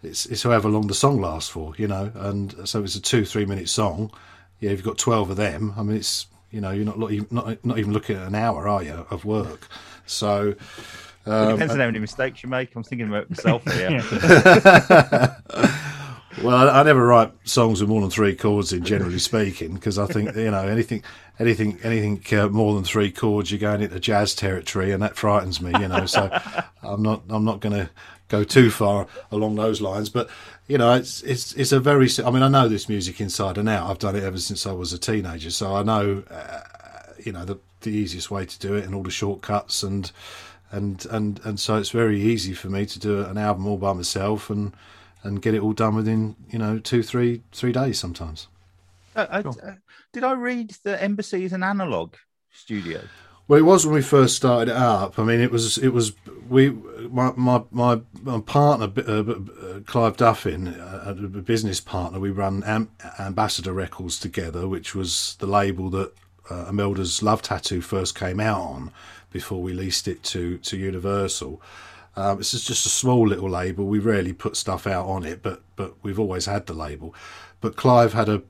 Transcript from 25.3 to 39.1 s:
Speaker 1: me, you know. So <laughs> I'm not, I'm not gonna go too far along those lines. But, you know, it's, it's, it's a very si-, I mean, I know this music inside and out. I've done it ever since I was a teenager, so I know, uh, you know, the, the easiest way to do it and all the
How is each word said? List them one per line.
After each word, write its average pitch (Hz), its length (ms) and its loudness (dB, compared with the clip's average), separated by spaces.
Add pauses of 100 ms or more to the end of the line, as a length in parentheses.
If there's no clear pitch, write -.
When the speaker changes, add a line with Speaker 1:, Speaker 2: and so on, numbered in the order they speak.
Speaker 1:
me, 90 180 -6
you 98 100 0
know. 90 180 0
So 98 240 0 (280)
<laughs> - 240 -10
I'm 101 200 -4
not, 107 260 0
I'm 107 160 0
not 104 160 -2
gonna 101 300 -2 (420)
go 104 100 2
too 117 280 8
far 101 360 0 (240)
along 107 260 -2
those 107 240 0
lines. 104 280 -4
But, 120 200 -4 (380)
you 139 120 0
know, 120 160 6
it's, 127 280 -4
it's, - 300 -6
it's 135 200 0
a 139 60 6
very 135 300 6
si-, 113 160 -2
I 123 60 2
mean, 131 120 4
I 135 60 6
know 135 180 6
this 107 220 -2
music 92 320 -4
inside 98 380 -4
and 104 100 0
out. 98 220 0
I've 95 80 -4
done 98 180 -2
it 101 80 -4
ever 92 140 -6
since 95 280 -6
I 98 60 -6
was 90 220 -8
a 87 40 -10
teenager, 85 520 -4
so 98 260 -4
I 101 60 0
know, 101 480 0
uh, - 300 -14 (600)
you 107 100 -10
know, 87 120 -12
the, 95 140 -8 (240)
the 113 80 -6
easiest 92 400 -4
way 98 160 -6
to - 120 -16
do 101 160 -4
it 101 100 -2
and 95 100 -8
all 98 80 -6
the 92 80 -8